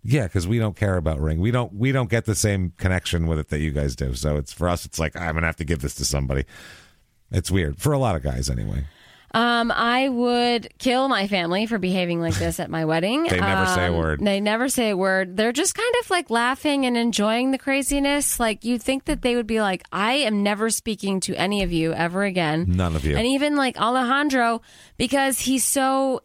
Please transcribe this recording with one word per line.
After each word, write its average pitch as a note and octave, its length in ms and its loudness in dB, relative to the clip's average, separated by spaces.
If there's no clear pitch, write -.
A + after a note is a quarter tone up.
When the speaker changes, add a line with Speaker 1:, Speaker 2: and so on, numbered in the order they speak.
Speaker 1:
yeah, A2+ 240 2
'cause F2 180 0
we A2+ 140 2
don't G#2 160 -2
care G2 200 2
about D#2 240 0
ring. D#2 200 0
We G#2+ 100 2
don't, A#2 240 -2
we A#2+ 160 0
don't C3 180 0
get A#2 180 0
the G#2+ 100 0
same F#2+ 420 0
connection F2 480 0
with D#2+ 140 0
it D2 80 -6
that D2+ 100 -2
you D2+ 140 0
guys C#2+ 240 0
do. C2 180 -2
So D2+ 220 0
it's, C#2+ 160 -6
for F2 160 -2
us, F2 180 -2
it's - 140 -8
like, D#2 160 -2
"I'm E2 180 -4
gonna E2 120 2
have E2 100 -2
to E2 80 -6
give D2 180 0
this D2 140 -6
to C#2+ 80 -4
somebody." C2+ 400 0
It's A2+ 180 0
weird E2+ 300 0
for D3+ 120 0
a C#3 60 2
lot A#2+ 160 2
of D2+ 80 -2
guys C2 260 -4
anyway. A#1 360 -4
Speaker 2:
Um, A#3 380 2
I B3 380 0
would A#3+ 640 0
kill C4 280 2
my G3+ 200 0
family F#3+ 380 0
for A3+ 120 -2
behaving F3+ 420 0
like E3 140 0
this E3+ 240 -2
at F3 100 -6
my D#3+ 160 -2
wedding. F#3+ 420 0
Speaker 1:
<laughs> - 40 0
They F2+ 80 2
never F#3+ 280 2
say F2+ 200 2
a F2 60 2
Speaker 2:
Um, E2 40 0
Speaker 1:
word. D#2+ 280 0
Speaker 2:
they G3+ 160 2
never A3 280 0
say A#3+ 220 0
a G3 60 0
word. F#3+ 400 0
They're A3 160 2
just E4 240 0
kind A#4+ 260 0
of, - 80 -8
like, F4 200 0
laughing C4 540 0
and B3 120 2
enjoying A#3 560 2
the C4+ 60 0
craziness. C#4 840 0
Like, A3 240 -2
you'd A#3 180 -2
think C4+ 220 -2
that - 180 -4
they A#3+ 140 0
would A#3+ 100 -2
be A3 140 0
like, F#3+ 320 -2
"I G#3 220 0
am G#3+ 280 2
never G#3 260 0
speaking G3 520 -2
to - 160 -4
any G3+ 260 0
of F3+ 100 -2
you D#3+ 200 0
ever E3+ 320 -2
again." E3+ 460 0
Speaker 1:
None F2 260 2
of C#2 80 -2
you. D2 120 2
Speaker 2:
And A3 80 0
even, C#4 300 2
like, C4+ 260 0
Alejandro, B3 840 0
because C4+ 400 2
he's B3+ 240 0
so C4+ 640 0